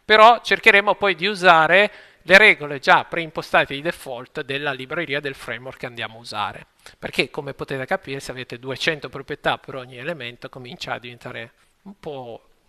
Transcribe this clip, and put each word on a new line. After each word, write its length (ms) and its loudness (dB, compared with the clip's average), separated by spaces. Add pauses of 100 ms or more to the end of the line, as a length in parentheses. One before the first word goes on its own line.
però 400 8
cercheremo 520 4
poi 200 0
di 120 -6
usare 640 4 (340)
le 120 8
regole 400 4
già 260 4
preimpostate 720 -4
di 80 -10
default 580 -10
della 320 -6
libreria 480 -6
del 140 -8
framework 460 -14
che 40 -12
andiamo 320 -12
a 40 -20
usare, 460 -10 (320)
perché 300 -4
come 240 -12
potete 320 -10
capire 340 -8
se 120 -14
avete 280 -14
duecento 520 -6
proprietà 480 -6
per 160 -18
ogni 240 -16
elemento 500 -12
comincia 460 -12
a 40 -10
diventare 540 -16 (300)
un 180 -20
po', 480 -16 (200)